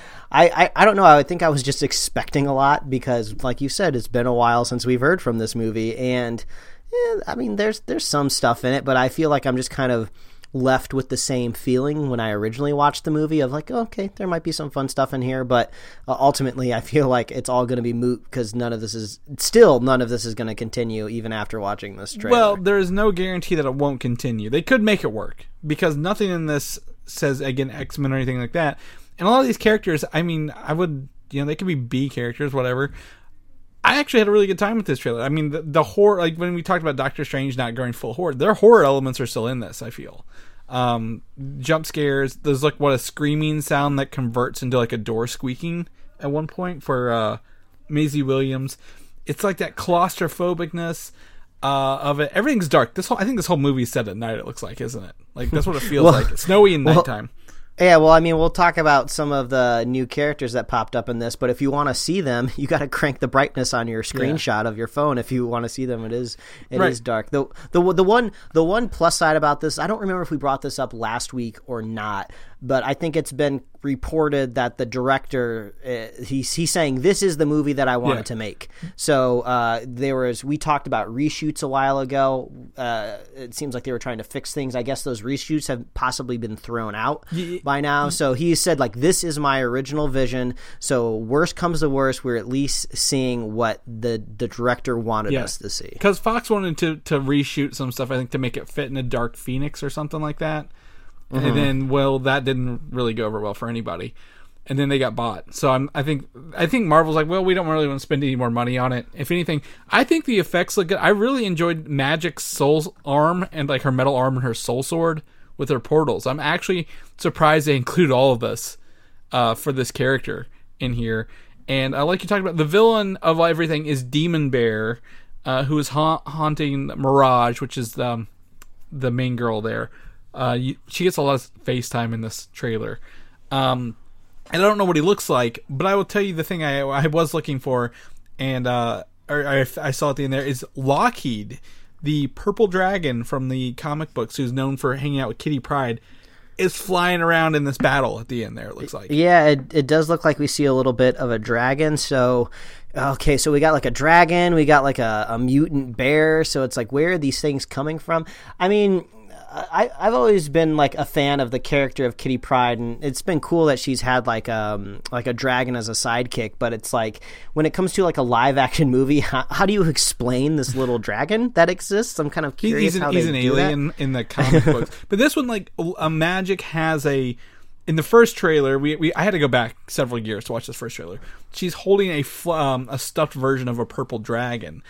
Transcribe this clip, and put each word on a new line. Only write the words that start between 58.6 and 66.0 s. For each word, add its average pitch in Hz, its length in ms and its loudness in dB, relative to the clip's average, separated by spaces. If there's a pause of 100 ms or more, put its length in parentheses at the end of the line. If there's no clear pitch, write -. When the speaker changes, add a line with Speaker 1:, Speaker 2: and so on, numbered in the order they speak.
Speaker 1:
about 147 340 4
some 147 220 -2
of 135 180 0
the 123 340 2
new 127 220 -2
characters 143 460 -2
that 120 160 -2
popped 113 280 -2
up 117 120 -2
in 120 100 -2
this, 117 180 -4
but 127 140 0
if 120 120 -2
you 139 80 2
wanna 143 240 0
see 180 260 -2
them, 123 320 0
<laughs> - 40 -6
you 139 100 -4
gotta 143 220 0
crank 139 320 -2
the 135 80 -2
brightness 135 460 0
on 117 140 0
your 113 120 -4
Speaker 2:
Yeah. - 100 -6 (100)
Speaker 1:
screenshot 123 460 0
of 110 100 -4
your 113 120 -6
phone 147 300 0
if 117 140 -4
you 123 140 0
wanna 117 220 -4
see 131 160 -6
them. 120 200 -4